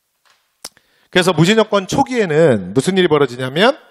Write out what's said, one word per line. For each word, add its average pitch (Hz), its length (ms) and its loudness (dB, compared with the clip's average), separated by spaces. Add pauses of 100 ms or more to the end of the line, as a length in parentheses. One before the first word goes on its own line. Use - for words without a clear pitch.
(1080)
그래서 180 220 0
무신정권 196 560 0
초기에는 156 840 0
무슨 175 240 0
일이 180 100 2
벌어지냐면 143 720 0 (140)